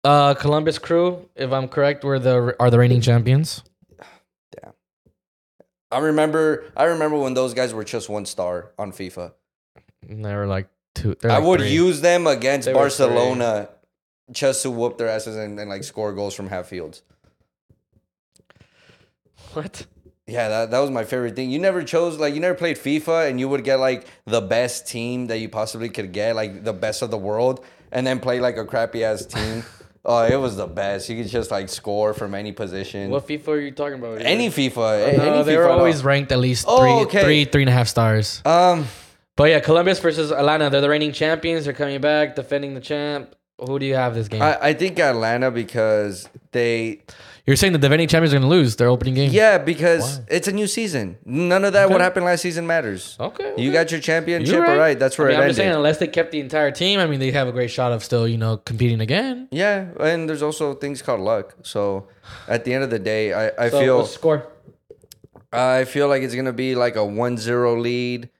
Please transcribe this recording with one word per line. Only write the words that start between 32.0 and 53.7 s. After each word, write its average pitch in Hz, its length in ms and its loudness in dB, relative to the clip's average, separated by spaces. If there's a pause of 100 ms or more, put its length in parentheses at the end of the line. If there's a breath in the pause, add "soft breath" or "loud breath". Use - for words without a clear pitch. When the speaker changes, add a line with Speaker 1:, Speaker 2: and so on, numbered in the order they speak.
Speaker 2:
from 101 180 -8
any 104 180 -8
position. 98 600 -8
Speaker 1:
What 135 160 -4
fifa 147 220 -8
are 151 100 0
you 143 100 -8
talking 139 300 -8
about? 113 240 -10
Speaker 2:
Any 208 260 0
fifa, 120 640 0
a-, - 40 4
Speaker 1:
No, 143 60 4 (120)
Speaker 2:
any 147 80 4
Speaker 1:
they 156 120 4
were 165 60 6
Speaker 2:
fifa 175 40 6
at 170 80 6
all. 175 40 4
Speaker 1:
always 170 260 4
ranked 139 280 2
at 127 80 2
least 127 280 0
Speaker 2:
Oh, 240 120 6
Speaker 1:
three, 254 120 8 (140)
Speaker 2:
okay. 196 180 2
Speaker 1:
three, 151 220 6
three 143 160 2
and 135 80 4
a - 40 6
half 123 140 4
stars. 110 560 0
Speaker 2:
Um, 170 440 4 (500 loud breath)
Speaker 1:
But 151 140 8
yeah, 156 80 6
Columbus 175 400 4
versus 156 320 0
Atlanta. 147 400 2
They're 139 100 4
the 143 80 2
reigning 151 220 0
champions. 160 540 -2
They're 139 100 -6
coming 139 260 -4
back, 151 340 0
defending 139 380 -6
the 131 80 -12
champ. 147 540 -8 (240)
Who 127 180 -6
do 135 80 -4
you 135 80 0
have 127 220 0
this 113 120 -4
game? 110 140 -4
Speaker 2:
I, 151 160 2 (120)
I 156 40 2
think 160 260 -2
Atlanta 123 520 0
because 107 760 -2 (240)
they 117 500 -2 (440 loud breath)
Speaker 1:
You're 135 100 4
saying 190 180 2
the 160 60 2
defending 147 280 4
champions 160 260 4
are 143 60 4
gonna 131 100 4
lose 147 280 4
their 120 100 4
opening 123 260 2
game? 139 180 2
Speaker 2:
Yeah, 208 280 6
because 147 580 0
Speaker 1:
Why? 123 120 -14
Speaker 2:
it's 175 180 0
a 202 40 -2
new 208 140 -2
season. 147 600 -4
None 175 380 0
of 196 100 2
that, 196 160 6
what 190 80 6
Speaker 1:
Okay. 180 60 4
Speaker 2:
happened 180 220 0
last 175 160 2
season, 170 240 -4
matters. 131 540 -4
Speaker 1:
Okay, 180 380 -8
Speaker 2:
You 123 120 0
Speaker 1:
okay. - 20 0